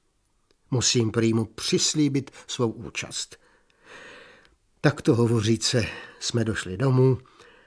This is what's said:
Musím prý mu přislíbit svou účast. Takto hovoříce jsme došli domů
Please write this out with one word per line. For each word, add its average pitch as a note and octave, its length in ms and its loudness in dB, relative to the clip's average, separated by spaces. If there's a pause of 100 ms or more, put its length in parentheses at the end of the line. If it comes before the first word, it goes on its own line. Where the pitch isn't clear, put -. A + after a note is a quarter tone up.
(720)
Musím A#2 400 2
prý A2+ 240 2
mu A2+ 100 2
přislíbit C#3+ 840 -2 (160)
svou A#2 240 -2
účast. - 680 -10 (1400)
Takto D3 340 2
hovoříce A2+ 720 2 (340)
jsme A#2 240 -2
došli F#2 320 -4
domů C3 420 2 (480)